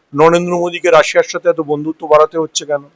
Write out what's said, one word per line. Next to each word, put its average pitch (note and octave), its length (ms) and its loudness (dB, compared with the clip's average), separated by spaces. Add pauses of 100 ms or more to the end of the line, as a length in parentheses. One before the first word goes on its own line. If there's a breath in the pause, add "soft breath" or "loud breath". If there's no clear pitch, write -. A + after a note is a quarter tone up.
(160)
নরেন্দ্র E3+ 420 2
মোদীকে F3 340 -2
রাশিয়ার E3 320 4
সাথে F3 260 -4
এত E3 120 -2
বন্ধুত্ব D3+ 460 -8
বাড়াতে D3+ 300 2
হচ্ছে D#3+ 280 -6
কেন? C#3+ 160 -6 (140)